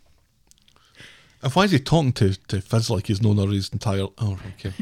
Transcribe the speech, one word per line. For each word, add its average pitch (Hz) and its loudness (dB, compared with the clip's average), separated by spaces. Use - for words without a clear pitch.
And 131 -2
why 185 4
is 208 2
he 160 4
talking 147 2
to, 95 2
to 98 -2
Fizz 113 -2
like 95 -2
he's 104 -2
known 104 4
her 98 2
his 101 -2
entire, 98 -4
oh, 101 -4
okay, 98 -10